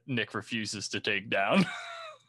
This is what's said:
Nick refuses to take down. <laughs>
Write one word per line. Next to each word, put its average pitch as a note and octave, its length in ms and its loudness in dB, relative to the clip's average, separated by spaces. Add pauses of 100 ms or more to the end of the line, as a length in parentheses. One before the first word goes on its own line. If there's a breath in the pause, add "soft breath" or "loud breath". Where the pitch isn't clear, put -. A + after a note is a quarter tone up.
Nick A#2 260 0
refuses A2 540 -4
to G2+ 120 -2
take G#2 300 0
down. A2 400 6
<laughs> - 60 -8 (520 loud breath)